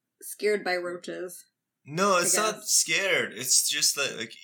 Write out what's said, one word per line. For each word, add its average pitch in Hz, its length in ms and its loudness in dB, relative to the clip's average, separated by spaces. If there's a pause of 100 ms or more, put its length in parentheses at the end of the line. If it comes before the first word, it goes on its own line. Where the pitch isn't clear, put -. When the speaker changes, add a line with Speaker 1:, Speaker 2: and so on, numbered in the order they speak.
(200)
Speaker 1:
scared 208 440 -2
by 180 120 0
roaches. 175 680 -8 (400)
Speaker 2:
No, 180 320 2
Speaker 1:
I 247 60 4
Speaker 2:
it's - 140 2
not 214 200 0
Speaker 1:
guess. - 140 -8
Speaker 2:
scared. 160 640 2
It's 127 340 2
just 147 280 2
that, 117 220 -2
like, 113 260 -8